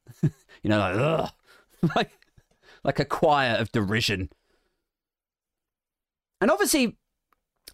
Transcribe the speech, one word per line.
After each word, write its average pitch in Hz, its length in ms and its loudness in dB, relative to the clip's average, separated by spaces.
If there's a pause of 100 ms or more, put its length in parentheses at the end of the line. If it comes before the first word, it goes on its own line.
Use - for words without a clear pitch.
(220)
<laughs> 156 80 2 (340)
You 104 80 0
know, 107 80 2
like, 95 160 -2
ugh. 151 360 -2 (500)
<laughs> 165 140 -2
Like, 220 160 -2 (720)
like - 160 -2
a 151 60 0
choir 139 500 2
of 107 160 -2
derision. 101 580 -2 (2000)
And 214 100 2
obviously, 320 460 0 (760)